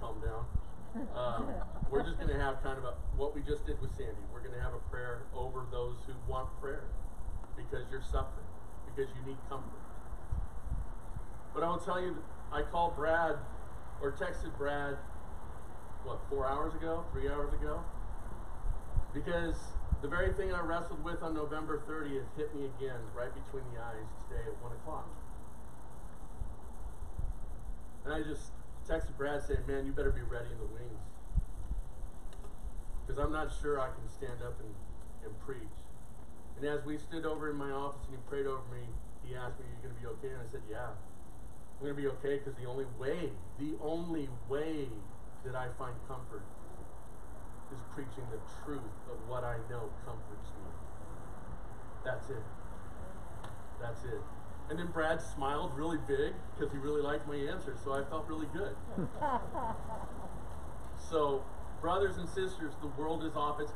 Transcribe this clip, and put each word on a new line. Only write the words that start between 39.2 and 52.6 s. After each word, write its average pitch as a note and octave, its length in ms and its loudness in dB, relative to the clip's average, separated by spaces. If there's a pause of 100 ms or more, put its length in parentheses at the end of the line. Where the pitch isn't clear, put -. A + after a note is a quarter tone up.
he B2 100 -2
asked G#2 240 -2
me, - 80 -4
"Are - 40 -2
you - 120 -2
gonna A#2+ 180 -2
be A#2 60 -2
okay?" C3 260 -2
And B2 100 -2
I A2+ 40 -2
said, - 220 -4
"Yeah. A#2 220 -4 (880)
I'm - 80 -2
gonna C#3+ 80 0
be C#3+ 140 2
okay C#3 300 2
'cause C3+ 160 -2
the B2 120 -2
only C3 200 0 (120)
way, D3 340 0 (260)
the D3+ 220 0
only D#3+ 500 0 (180)
way D3 420 0 (540)
that B2 100 -2
I B2+ 200 -2
find B2 200 -4 (140)
comfort A#2 340 -4 (1300)
is B2 80 -4 (120)
preaching C3 380 -2
the A2 80 -2 (260)
truth C#3+ 160 -2 (300)
of A#2+ 180 -4
what B2 160 0
I A#2+ 140 0 (100)
know A#2 220 -2 (140)
comforts - 460 -2
me." - 200 -2 (1300)
That's - 260 0
it. A#2+ 120 -2 (1400)